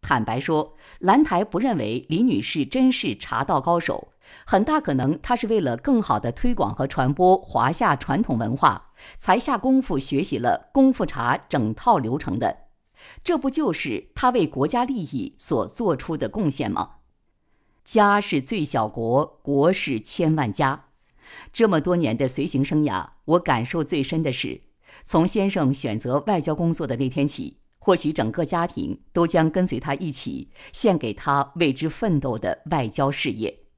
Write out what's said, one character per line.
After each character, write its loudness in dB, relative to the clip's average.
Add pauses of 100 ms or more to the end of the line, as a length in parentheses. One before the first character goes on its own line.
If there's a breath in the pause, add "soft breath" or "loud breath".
坦 0
白 -4
说， -2 (240 loud breath)
兰 6
台 0
不 -4
认 0
为 -4
李 0
女 2
士 -2
真 2
是 -2
茶 -4
道 0
高 2
手， -6 (320 loud breath)
很 2
大 0
可 -4
能 0
她 0
是 -4
为 2
了 -2
更 2
好 0
地 -4
推 0
广 0
和 -2
传 0
播 6
华 0
夏 0
传 -2
统 -2
文 -2
化， 0 (260 loud breath)
才 2
下 -2
功 2
夫 -2
学 -2
习 -2
了 -2
功 6
夫 0
茶 -2 (100)
整 0
套 2
流 -2
程 -6
的。 -4 (580 loud breath)
这 0
不 -2
就 0
是 -6
她 2
为 2
国 -2
家 0
利 -4
益 -6
所 0
做 -2
出 -6
的 -4
贡 0
献 -4
吗？ -4 (880)
家 4
是 -2
最 -4
小 -2
国， -2
国 2
是 -2
千 0
万 -2
家。 -2 (680 loud breath)
这 2
么 4
多 0
年 0
的 0
随 -2
行 0
生 2
涯， -2 (180)
我 4
感 0
受 -2
最 -2
深 -2
的 -2
是， -8 (420 loud breath)
从 2
先 2
生 0
选 -4
择 -2
外 2
交 -2
工 0
作 -4
的 -4
那 -2
天 0
起， -6 (200)
或 4
许 -2
整 -2
个 -2
家 -2
庭 -8 (120)
都 2
将 4
跟 0
随 -4
他 -4
一 -6
起， -6 (240 loud breath)
献 4
给 -4
他 -2
为 2
之 -2
奋 0
斗 -4
的 -4
外 0
交 0
事 -2
业。 -6 (160)